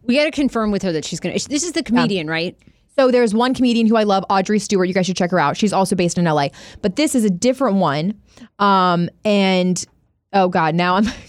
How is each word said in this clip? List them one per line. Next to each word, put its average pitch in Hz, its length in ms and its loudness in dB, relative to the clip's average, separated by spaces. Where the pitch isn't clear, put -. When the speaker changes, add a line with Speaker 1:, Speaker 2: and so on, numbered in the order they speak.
Speaker 1:
We 240 120 0
gotta 302 140 0
confirm 233 400 -2
with 202 120 -2
her 190 100 -2
that 151 120 -4
she's - 160 -10
gonna, 180 140 -6
this 277 300 -4
is 349 80 -8
the 320 100 -4
comedian, 202 460 -2
Speaker 2:
Yeah. 160 40 -4
Speaker 1:
right? 165 260 -6
Speaker 2:
So 254 140 4
there's 233 240 2
one 247 180 0
comedian 233 340 2
who 220 100 4
I 214 80 2
love, 196 260 0
Audrey 196 280 0
Stewart. 185 300 0
You 180 60 -2
guys 185 100 0
should 175 140 -4
check 175 140 0
her 180 60 2
out. 147 200 0
She's 196 160 0
also 190 200 0
based 175 220 0
in 170 100 2
L 151 140 2
A. 143 100 -2
But 202 160 -4
this 294 180 0
is 220 120 2
a 202 40 2
different 233 460 0
one. 170 420 -2
Um, 185 520 2
and, 190 580 2
oh 190 160 2
God, 165 260 0
now 180 220 0
I'm 214 80 2